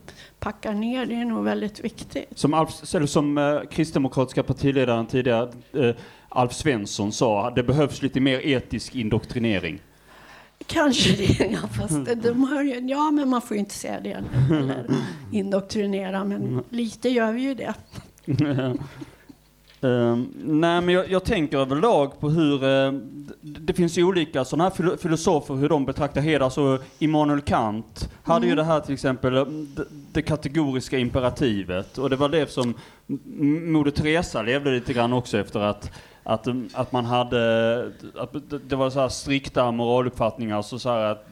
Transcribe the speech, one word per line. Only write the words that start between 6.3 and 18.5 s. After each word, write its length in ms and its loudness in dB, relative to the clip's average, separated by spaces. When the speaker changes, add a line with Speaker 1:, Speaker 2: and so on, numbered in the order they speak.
Speaker 2:
Svensson 600 -2
sa, 380 2
det 120 2
behövs 400 2
lite 180 0
mer 260 2
etisk 480 -2
indoktrinering. 840 -2
Speaker 1:
Kanske 500 4
det, 360 2
ja, 160 -4
fast 440 -2
de 220 2
har 180 0
ju, 260 -2
ja, 220 2
men 180 2
man 140 2
får 120 -6
ju 60 0
inte 140 -6
säga 260 -8
det. 240 -8
Eller 340 0
indoktrinera, 920 -2
men 180 -4
Speaker 2:
Mm. 280 -2
Speaker 1:
lite 380 -4
gör 240 2
vi 100 -4
ju 120 -2
det. 200 -6
Speaker 2:
<laughs> 520 0